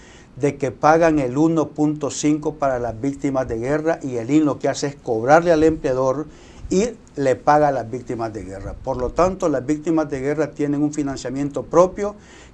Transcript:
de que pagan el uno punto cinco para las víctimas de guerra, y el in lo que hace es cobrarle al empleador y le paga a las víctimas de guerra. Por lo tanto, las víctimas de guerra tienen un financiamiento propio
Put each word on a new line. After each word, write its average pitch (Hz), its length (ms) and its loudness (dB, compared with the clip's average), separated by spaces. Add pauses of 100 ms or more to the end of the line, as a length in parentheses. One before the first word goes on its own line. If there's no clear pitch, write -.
(360)
de 135 220 -2
que 131 140 -4
pagan 160 480 4
el 127 180 -2
uno 160 300 2
punto 151 420 -2
cinco 151 460 -2
para 135 240 0
las 117 200 -6
víctimas 135 480 -2
de 117 120 -4
guerra, 156 420 -2
y 131 140 -6
el 117 160 -4
in 151 140 6
lo 135 120 0
que - 100 -2
hace 139 200 -2
es 139 80 -6
cobrarle 139 560 2
al 156 100 4
empleador 143 640 0 (460)
y 196 180 2 (260)
le 135 200 2
paga 147 340 4
a - 20 0
las 113 180 -4
víctimas 117 420 -6
de 101 120 -10
guerra. 95 320 -12
Por 131 220 -6
lo 123 120 -4
tanto, 180 400 0
las 127 160 -2
víctimas 151 420 0
de 139 140 -6
guerra 147 300 -2
tienen 143 320 -2
un 147 100 0
financiamiento 139 720 -6
propio 185 520 2 (380)